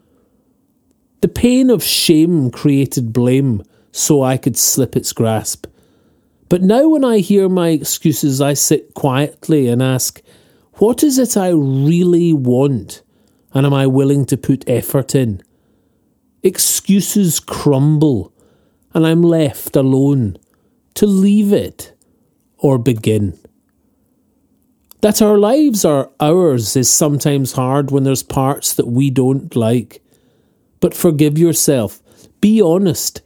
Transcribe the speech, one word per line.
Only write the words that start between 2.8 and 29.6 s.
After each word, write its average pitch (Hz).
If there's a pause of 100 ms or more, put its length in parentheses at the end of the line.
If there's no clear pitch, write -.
blame 127 (300)
so 139
I 131
could 120
slip -
its -
grasp. 110 (840)
But 180
now 254
when 294
I 226
hear 190
my 180
excuses, 147
I 143
sit -
quietly 143
and 120
ask, 131 (580)
"What 240
is 262
it 240
I 185
really 165
want, 127 (500)
and 139
am 139
I 135
willing 139
to 139
put -
effort 131
in?" 117 (1000)
Excuses -
crumble, 147 (640)
and 160
I'm 165
left 165
alone 135 (580)
to 214
leave 202
it - (640)
or 135
begin. 110 (1700)
That 208
our 208
lives 233
are 143
ours 151
is 131
sometimes 143
hard 135
when 135
there's 135
parts 135
that -
we 131
don't 135
like. 117 (800)